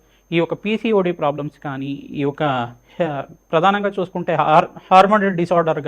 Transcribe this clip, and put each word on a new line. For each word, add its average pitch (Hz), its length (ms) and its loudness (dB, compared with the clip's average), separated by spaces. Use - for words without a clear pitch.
ఈ 165 60 0
యొక్క 165 260 0
పీసీఓడీ 208 480 0
ప్రాబ్లమ్స్ 147 540 -4
కానీ, 135 260 -8
ఈ - 20 -4
యొక్క 143 220 -2
హ-, 147 240 -4
ప్రధానంగా 196 380 0
చూసుకుంటే 175 420 -4
హార్-, 156 280 4
హార్మోనల్ 196 500 4
డిసార్డర్ 165 460 0